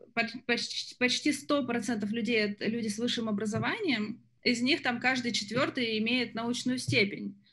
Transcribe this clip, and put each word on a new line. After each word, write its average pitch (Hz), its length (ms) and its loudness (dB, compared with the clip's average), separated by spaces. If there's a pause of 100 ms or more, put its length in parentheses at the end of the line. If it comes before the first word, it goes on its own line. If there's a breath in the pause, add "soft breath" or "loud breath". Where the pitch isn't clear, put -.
(140)
поч-, 226 320 -2
почти, - 520 -4
почти 247 340 2
сто 285 340 0
процентов 233 460 -2
людей — 233 260 0
это 208 300 0
люди 226 200 -2
с 208 100 -4
высшим 240 320 0
образованием, 226 920 0 (220)
из 240 180 4
них 269 200 2
там 247 180 0
каждый 247 320 2
четвёртый 226 640 0
имеет 233 360 0
научную 247 440 -2
степень. 208 640 0 (100)